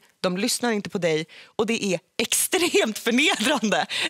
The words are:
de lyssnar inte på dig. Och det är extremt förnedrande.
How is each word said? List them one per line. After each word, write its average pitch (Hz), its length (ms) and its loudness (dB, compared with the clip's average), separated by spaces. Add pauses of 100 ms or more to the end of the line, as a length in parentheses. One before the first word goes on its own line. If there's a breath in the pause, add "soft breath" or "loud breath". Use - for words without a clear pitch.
(220 soft breath)
de 185 160 -2
lyssnar 240 340 -2
inte 202 180 -4
på - 80 -6
dig. 160 280 0 (200 loud breath)
Och - 200 -2
det 226 180 -2 (100)
är 165 60 -2 (180)
extremt 330 800 0
förnedrande. 233 840 2 (240 loud breath)